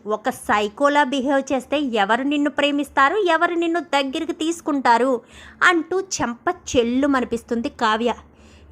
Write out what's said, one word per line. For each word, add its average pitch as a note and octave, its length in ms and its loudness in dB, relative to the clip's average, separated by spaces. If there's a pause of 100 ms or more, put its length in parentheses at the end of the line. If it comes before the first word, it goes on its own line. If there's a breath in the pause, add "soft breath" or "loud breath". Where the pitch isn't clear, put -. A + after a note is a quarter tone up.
ఒక G#3+ 240 -4
సైకోలా B3+ 720 0
బిహేవ్ C#4 480 0
చేస్తే C4+ 280 -2
ఎవరు A3+ 420 0
నిన్ను C#4+ 280 0
ప్రేమిస్తారు, C#4+ 680 0
ఎవరు F4 380 2
నిన్ను E4+ 260 0
దగ్గరికి C#4+ 520 -2
తీసుకుంటారు?" C4+ 880 0 (420 loud breath)
అంటూ F4+ 380 2
చెంప D#4 540 -4 (220)
చెల్లుమనిపిస్తుంది A#3+ 920 0
కావ్య. A3+ 460 -2 (580 soft breath)